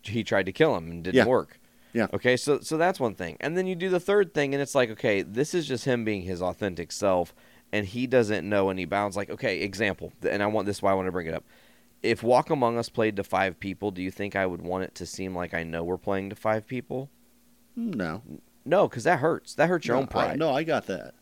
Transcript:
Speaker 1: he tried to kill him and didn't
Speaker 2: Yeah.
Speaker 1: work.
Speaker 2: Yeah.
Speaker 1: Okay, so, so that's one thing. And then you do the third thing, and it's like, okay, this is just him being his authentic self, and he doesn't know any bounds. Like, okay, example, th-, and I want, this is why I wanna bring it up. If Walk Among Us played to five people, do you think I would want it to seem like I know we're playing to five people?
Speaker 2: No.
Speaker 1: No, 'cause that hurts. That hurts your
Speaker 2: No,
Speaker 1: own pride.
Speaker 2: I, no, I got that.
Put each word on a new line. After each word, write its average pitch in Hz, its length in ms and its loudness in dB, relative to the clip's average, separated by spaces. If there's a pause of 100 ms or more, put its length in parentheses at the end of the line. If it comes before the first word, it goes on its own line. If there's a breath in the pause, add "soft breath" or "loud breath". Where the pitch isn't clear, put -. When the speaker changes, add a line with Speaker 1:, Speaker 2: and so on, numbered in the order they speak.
Speaker 1:
he 107 200 -4
tried 98 220 2
to 95 80 -6
kill 151 240 4
him 82 120 -6
and 85 140 -10
didn't 92 140 0
Speaker 2:
Yeah. 113 80 10
Speaker 1:
work. 107 340 2 (320 soft breath)
Speaker 2:
Yeah. 113 220 2
Speaker 1:
Okay, 123 240 2
so, - 240 2
so - 160 -4
that's 180 220 2
one 113 160 -2
thing. 85 260 -6
And 165 160 -2
then 185 100 0
you 185 80 -2
do 185 140 -4
the 180 100 2
third 202 340 2
thing, 139 220 0
and 139 80 0
it's 135 100 -6
like, 123 180 4
okay, 104 320 2
this 110 300 -2
is 165 140 -2
just 131 160 -4
him 120 220 0
being 104 160 0
his 90 200 -4
authentic 87 520 -4
self, 92 420 2 (380 soft breath)
and 104 120 0
he 120 220 -4
doesn't 107 400 2
know 98 220 2
any 92 160 -2
bounds. 101 320 -2
Like, 104 120 -6
okay, 101 300 -2
example, 95 640 -4
th-, - 120 0
and 101 80 0
I 101 60 2
want, 107 180 0
this 101 120 -2
is - 40 -10
why 98 100 4
I - 20 4
wanna 92 180 0
bring 87 160 -4
it 92 60 -4
up. 78 100 -6 (580 soft breath)
If 113 220 0
Walk 123 260 4
Among 120 300 2
Us 113 100 -4
played 110 280 0
to 98 60 -4
five 95 360 0
people, 98 320 -4
do 90 100 -8
you 92 80 -2
think 101 260 -6
I 98 120 2
would 85 160 -4
want 92 220 -4
it - 100 -16
to 87 100 -10
seem 95 300 -8
like 87 180 -4
I 85 80 -2
know 82 220 -4
we're 87 160 -2
playing 98 320 -4
to 104 40 -10
five 110 300 -2
people? 131 460 -8 (640)
Speaker 2:
No. 117 480 -4 (420)
Speaker 1:
No, 170 240 4
'cause 117 140 -8
that 156 160 2
hurts. 147 340 -2
That 160 160 2
hurts 170 160 0
your 120 120 0
Speaker 2:
No, 135 60 2
Speaker 1:
own - 40 -4
pride. - 240 0
Speaker 2:
I, - 40 -4
no, 156 160 0
I 143 120 0
got 147 240 -2
that. 73 340 -8